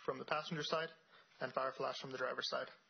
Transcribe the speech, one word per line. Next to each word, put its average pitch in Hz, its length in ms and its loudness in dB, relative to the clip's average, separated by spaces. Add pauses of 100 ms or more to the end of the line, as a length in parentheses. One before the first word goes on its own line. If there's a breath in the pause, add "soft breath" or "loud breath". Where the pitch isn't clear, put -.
from 135 140 2
the 120 60 -8
passenger 156 380 2
side 160 260 2 (500 loud breath)
and 131 140 -2
fire 131 240 2
flash 131 220 0
from 135 120 -6
the 131 60 -2
driver's 127 320 0
side 143 180 0 (220)